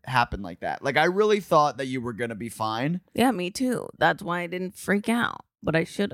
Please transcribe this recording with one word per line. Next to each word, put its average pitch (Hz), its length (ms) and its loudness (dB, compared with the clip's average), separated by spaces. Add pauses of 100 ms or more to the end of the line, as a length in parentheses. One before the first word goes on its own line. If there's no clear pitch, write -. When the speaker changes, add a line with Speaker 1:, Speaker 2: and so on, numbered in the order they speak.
Speaker 1:
happen 120 380 2
like 87 180 -12
that. 82 220 -4
Like, 135 160 0
I 156 60 6
really 208 360 4
thought 147 380 4
that 139 80 -4
you 127 160 -4
were 120 100 -4
gonna 113 220 -6
be 107 160 -8
fine. 120 500 -2 (140)
Speaker 2:
Yeah, 247 160 4
me 180 200 -4
too. 254 460 -4
That's 160 260 2
why 175 200 -6
I 175 60 -6
didn't 180 280 -8
freak 202 320 -2
out, - 380 -2 (160)
but 160 120 0
I 165 100 2
should - 300 -4